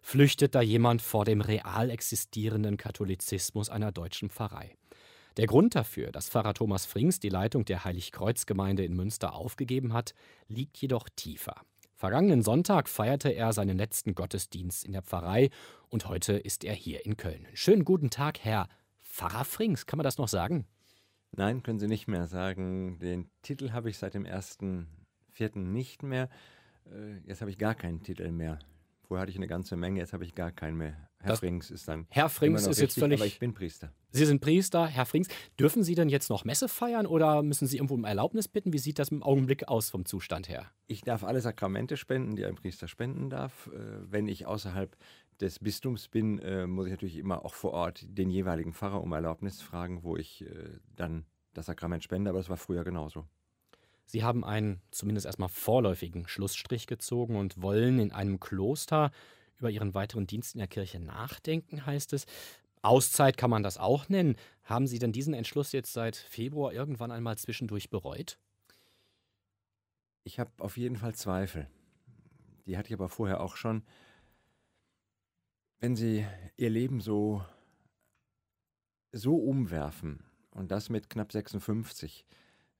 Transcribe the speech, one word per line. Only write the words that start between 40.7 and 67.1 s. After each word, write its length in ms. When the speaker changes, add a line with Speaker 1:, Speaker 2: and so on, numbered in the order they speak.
Speaker 2:
Ich 160
darf 220
alle 180
Sakramente 560
spenden, 380
die 100
ein 100
Priester 320
spenden 420
darf. 380
Äh, 440
wenn 160
ich 180
außerhalb 500
des 200
Bistums 500
bin, 300
äh, 280
muss 180
ich 60
natürlich 260
immer 280
auch 80
vor 180
Ort 360
den 220
jeweiligen 440
Pfarrer 280
um 120
Erlaubnis 480
fragen, 420
wo 140
ich, 280
äh, 340
dann 300
das 120
Sakrament 380
spende. 260
Aber 100
das 100
war 80
früher 260
genauso. 420
Speaker 1:
Sie 180
haben 220
einen 360
zumindest 340
erstmal 240
vorläufigen 800
Schlussstrich 580
gezogen 500
und 260
wollen 380
in 120
einem 280
Kloster 720
über 140
Ihren 240
weiteren 320
Dienst 260
in 60
der 80
Kirche 320
nachdenken, 840
heißt 280
es. 140
Auszeit 540
kann 120
man 140
das 160
auch 280
nennen. 280
Haben 220
Sie 140
denn 120
diesen 220
Entschluss 380
jetzt 200
seit 240
Februar 560
irgendwann 400